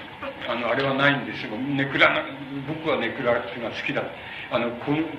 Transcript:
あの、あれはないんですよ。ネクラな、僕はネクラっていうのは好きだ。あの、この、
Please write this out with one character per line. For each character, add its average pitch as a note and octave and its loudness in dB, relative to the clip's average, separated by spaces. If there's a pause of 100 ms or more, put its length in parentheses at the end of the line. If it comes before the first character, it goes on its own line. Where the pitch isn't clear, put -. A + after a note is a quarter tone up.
(480)
あ A#2 -2
の、 A#2+ -2
あ - 4
れ C#3 2
は C3+ 2
な C#3 6
い C3 2
ん A2 -6
で G#2+ -6
す - -8
よ。 G#2+ -6
ネ C#3 0
ク C#3 -2
ラ D3 8
な、 D#3 0 (440)
僕 D#3+ -2
は C3 4
ネ A2+ 0
ク B2 -4
ラ A#2+ 6
っ - -2
て - -8
い - -
う - -8
の A#2 -4
は G#2 -4
好 - -6
き C#3+ -2
だ。 A2 0 (480)
あ B2+ 2
の、 A#2 0
こ - -2
の、 D#3 4 (160)